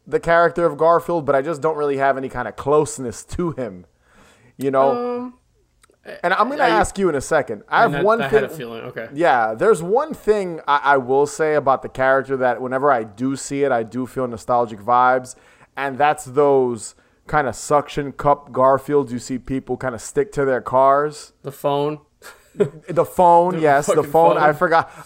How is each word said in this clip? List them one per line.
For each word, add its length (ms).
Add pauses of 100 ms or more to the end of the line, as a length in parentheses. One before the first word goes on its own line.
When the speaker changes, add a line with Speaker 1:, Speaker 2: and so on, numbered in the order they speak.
Speaker 1:
the 140
character 460
of 120
Garfield, 480
but 100
I 60
just 200
don't 160
really 200
have 200
any 100
kind 220
of 80
closeness 680
to 260
him, 340 (720)
you 140
know? 200
Speaker 2:
Um, 420 (880)
Speaker 1:
And 100
I'm 160
gonna 140
Speaker 2:
I, 60
Speaker 1:
ask 280
you 120
in 60
a 60
second. 480
I 140
have 120
Speaker 2:
I, 80
Speaker 1:
one 180
Speaker 2:
I 80
Speaker 1:
thing. 120
Speaker 2:
had 100
a 20
feeling, 320
okay. 280
Speaker 1:
Yeah, 400
there's 300
one 300
thing 540
I, 160
I 140
will 300
say 280
about 280
the 60
character 480
that 240
whenever 300
I 120
do 320
see 280
it, 80
I 120
do 240
feel 200
nostalgic 520
vibes, 560 (420)
and 200
that's 280
those 720 (320)
kind 200
of 80
suction 560
cup 400
Garfields 600
you 80
see 180
people 400
kind 180
of 60
stick 320
to 100
their 180
cars. 720 (100)
Speaker 2:
The 80
phone. 540
<laughs> 40 (800)
Speaker 1:
The 160
phone, 500
Speaker 2:
The 60
Speaker 1:
yes, 240
the 100
Speaker 2:
fucking 160
Speaker 1:
phone. 240
Speaker 2:
phone. 80
Speaker 1:
I 80
forgot, 400 (140)